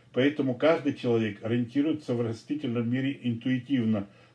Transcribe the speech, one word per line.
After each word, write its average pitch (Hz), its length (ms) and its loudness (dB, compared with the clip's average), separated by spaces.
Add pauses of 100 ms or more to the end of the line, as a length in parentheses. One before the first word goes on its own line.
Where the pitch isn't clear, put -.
(120)
Поэтому 131 440 2
каждый 147 380 2
человек 113 480 0
ориентируется 123 760 -2
в 117 60 0
растительном 117 680 -4
мире 135 320 -2
интуитивно, 120 840 0 (280)